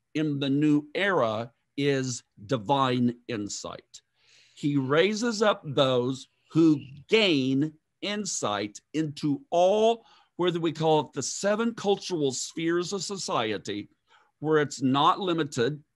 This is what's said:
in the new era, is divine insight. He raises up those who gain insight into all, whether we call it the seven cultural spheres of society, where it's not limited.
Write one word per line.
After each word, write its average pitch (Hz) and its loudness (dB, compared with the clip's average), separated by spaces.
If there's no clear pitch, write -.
in 147 -2
the 139 -2
new 147 2
era, 123 0
is 135 -2
divine 127 0
insight. - -10
He 143 -2
raises 196 2
up 214 2
those 131 0
who 156 4
gain 156 2
insight 135 -6
into 151 -2
all, 214 2
whether 175 0
we 160 0
call 156 2
it - -6
the 139 -8
seven 214 -2
cultural 185 -2
spheres 165 -4
of 196 -6
society, 110 -6
where 156 2
it's 147 -2
not 143 2
limited. 151 -2